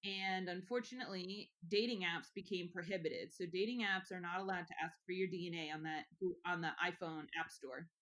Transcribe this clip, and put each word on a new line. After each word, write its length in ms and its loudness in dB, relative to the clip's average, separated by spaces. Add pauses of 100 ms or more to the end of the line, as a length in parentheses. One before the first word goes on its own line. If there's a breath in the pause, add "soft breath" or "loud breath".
And 440 2
unfortunately, 1000 -2 (180)
dating 340 6
apps 300 0
became 400 -2
prohibited. 600 0
So 180 -2
dating 300 2
apps 340 2
are 60 -4
not 200 -2
allowed 280 0
to 60 -10 (100)
ask 100 -4 (120)
for 60 -2
your 140 4
D 260 -2
N 60 -2
A 140 -2
on 120 -4
that, 200 -2 (420)
on 140 2
the 100 2 (140)
iPhone 400 -2 (160)
App 100 -2
Store. 380 -8 (140)